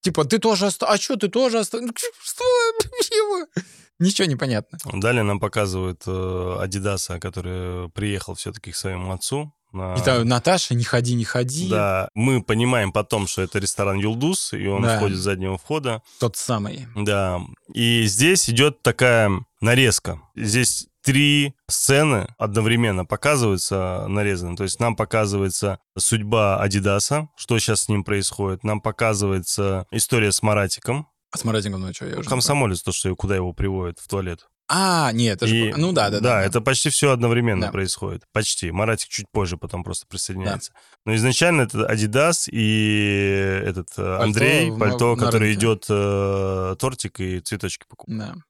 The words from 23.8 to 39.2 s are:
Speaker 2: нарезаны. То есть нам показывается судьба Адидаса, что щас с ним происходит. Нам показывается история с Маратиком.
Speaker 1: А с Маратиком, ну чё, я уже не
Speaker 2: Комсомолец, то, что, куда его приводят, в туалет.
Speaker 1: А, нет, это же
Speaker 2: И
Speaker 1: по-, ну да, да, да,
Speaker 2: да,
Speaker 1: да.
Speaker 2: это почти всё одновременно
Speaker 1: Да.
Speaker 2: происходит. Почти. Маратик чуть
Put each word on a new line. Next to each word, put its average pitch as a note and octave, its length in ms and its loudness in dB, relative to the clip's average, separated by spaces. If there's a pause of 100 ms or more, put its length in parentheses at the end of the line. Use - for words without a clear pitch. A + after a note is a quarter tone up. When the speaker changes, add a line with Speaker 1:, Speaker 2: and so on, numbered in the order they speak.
Speaker 2:
нарезаны. F#2+ 500 -2
То G2 60 -2
есть F#2 160 -4
нам A#2 160 0
показывается G2+ 840 0 (180)
судьба G#2 640 2
Адидаса, G2+ 760 0
что - 220 0
щас G#2+ 240 0
с - 60 -6
ним G#2 140 0
происходит. G2 600 -2
Нам G#2+ 180 -2
показывается G2 1080 0
история G#2+ 400 2
с - 120 -2
Маратиком. G#2+ 640 0 (240)
Speaker 1:
А - 60 -10
с - 80 -8
Маратиком, G#2 360 -2
ну F#2 120 -8
чё, - 120 -12
я F#2 120 -8
уже - 60 -8
не - 60 -8
Speaker 2:
Комсомолец, C3 540 0
то, - 80 -4
что, F#2 240 -2
куда G2+ 200 -2
его F2+ 180 -2
приводят, F#2+ 460 -4
в - 80 -20
туалет. F#2+ 400 -6 (260)
Speaker 1:
А, F3 380 2
нет, A2+ 260 0
это A2+ 100 0
же A2 100 4
Speaker 2:
И A2+ 140 2
Speaker 1:
по-, - 80 -4
ну F3 120 0
да, A#2+ 180 2
да, G2+ 100 -2
да, - 0 -
Speaker 2:
да, A#2 100 2 (120)
Speaker 1:
да. - 40 2
Speaker 2:
это G2+ 160 0
почти B2 280 0
всё C#3+ 220 2
одновременно A#2 560 2
Speaker 1:
Да. - 40 -6
Speaker 2:
происходит. G2 600 -6
Почти. G2+ 400 -2
Маратик G#2+ 380 -2
чуть G#2 240 -8